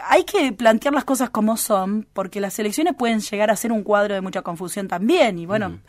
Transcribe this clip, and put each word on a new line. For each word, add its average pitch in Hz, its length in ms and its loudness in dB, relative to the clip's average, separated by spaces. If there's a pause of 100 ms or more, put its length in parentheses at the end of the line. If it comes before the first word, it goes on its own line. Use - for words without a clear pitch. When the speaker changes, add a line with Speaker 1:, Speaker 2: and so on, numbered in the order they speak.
Speaker 1:
hay 302 180 4
que 285 280 0
plantear 226 400 2
las 285 120 0
cosas 262 260 0
como 220 260 0
son, 208 560 0
porque 196 300 -6
las 190 160 -6
elecciones 233 360 0
pueden 226 260 0
llegar 208 300 0
a 190 60 2
ser 233 160 -4
un 214 100 -2
cuadro 208 320 2
de 190 60 -2
mucha 190 220 -6
confusión 180 440 -8
también. 214 520 2
Y 170 80 -10
bueno, 175 220 -2
Speaker 2:
Ujú. 87 100 -10 (100)